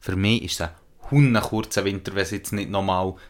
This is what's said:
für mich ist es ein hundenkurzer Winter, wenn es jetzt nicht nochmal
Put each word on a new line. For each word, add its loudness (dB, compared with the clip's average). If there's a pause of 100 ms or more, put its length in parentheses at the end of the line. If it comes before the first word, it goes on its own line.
für -4
mich 2
ist -6
es -6
ein -6 (400)
hundenkurzer 2
Winter, -4
wenn 0
es -4
jetzt -8
nicht -4
nochmal 0 (160)